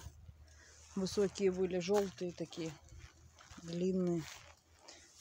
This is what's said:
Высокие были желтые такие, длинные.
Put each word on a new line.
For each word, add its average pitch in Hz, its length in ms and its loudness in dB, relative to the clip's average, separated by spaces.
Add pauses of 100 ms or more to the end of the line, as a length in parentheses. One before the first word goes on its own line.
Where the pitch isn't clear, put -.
(960)
Высокие 190 560 2
были 185 280 2
желтые 185 520 2
такие, 160 400 -6 (880)
длинные. 175 640 2 (960)